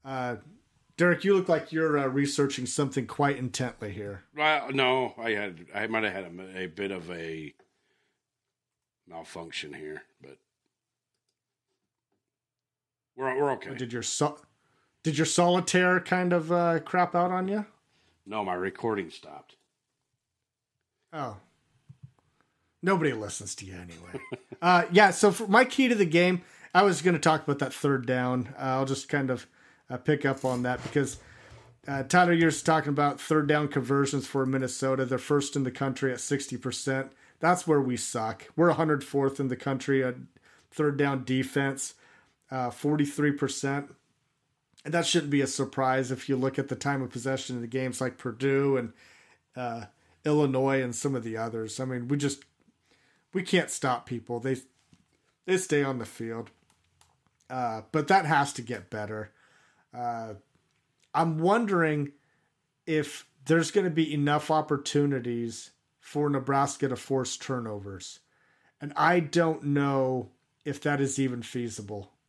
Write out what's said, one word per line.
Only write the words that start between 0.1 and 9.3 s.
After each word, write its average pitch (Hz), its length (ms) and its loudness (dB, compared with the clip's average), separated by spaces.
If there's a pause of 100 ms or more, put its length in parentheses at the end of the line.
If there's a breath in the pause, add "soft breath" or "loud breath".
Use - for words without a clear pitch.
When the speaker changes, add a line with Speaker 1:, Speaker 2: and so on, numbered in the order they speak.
Speaker 1:
Derek, 175 260 4
you 196 120 4
look 185 140 2
like 156 220 2
you're, 160 260 2
uh, 139 100 2
researching 139 600 0
something 135 400 -2
quite 143 300 0
intently 123 560 -6
here. 101 320 -12 (120)
Speaker 2:
Well, 151 360 0
no, 131 440 2
I 117 140 -4
had, 95 420 -4
I 104 140 -4
might 110 160 0
have 101 100 -2
had 95 120 -8
a, 92 400 -14
a - 20 -8
bit 95 240 -6
of 90 220 -8
a 82 420 -10 (1500)
malfunction 82 680 -12